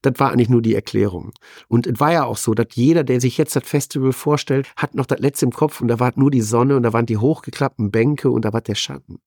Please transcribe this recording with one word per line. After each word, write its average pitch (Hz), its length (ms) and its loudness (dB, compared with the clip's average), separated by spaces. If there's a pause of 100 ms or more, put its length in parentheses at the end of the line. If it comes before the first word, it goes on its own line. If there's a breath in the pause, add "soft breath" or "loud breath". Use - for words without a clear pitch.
Das 131 160 0
war 135 140 0
eigentlich 123 180 2
nur 120 120 4
die 110 140 0
Erklärung. 104 560 -4 (360 loud breath)
Und 120 200 0
es 120 120 -4
war 147 120 2
ja 165 140 2
auch 120 120 -6
so, - 160 -2
dass 113 200 0
jeder, 151 300 2
der 127 180 0
sich 123 160 0
jetzt 147 180 0
das 131 80 0
Festival 135 500 -2
vorstellt, 139 640 -2
hat - 200 -6
noch 131 100 -2
das - 140 -2
Letzte 143 260 0
im 123 60 2
Kopf - 300 -2
und 120 60 0
da 113 120 0
war 123 160 0
nur 139 160 4
die 131 100 2
Sonne 117 340 2
und 127 80 2
da 113 100 2
waren 117 120 2
die 117 120 -2
hochgeklappten 123 760 -2
Bänke 127 380 2
und 117 160 0
da 107 80 -2
war 113 80 0
der 104 140 -4
Schatten. - 520 -10